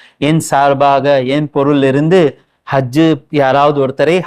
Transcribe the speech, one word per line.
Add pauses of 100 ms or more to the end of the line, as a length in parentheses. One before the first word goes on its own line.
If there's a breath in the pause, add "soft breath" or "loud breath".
(180 loud breath)
என்
சார்பாக,
என்
பொருளிலிருந்து (360 soft breath)
ஹஜ்ஜு,
யாராவது
ஒருத்தரை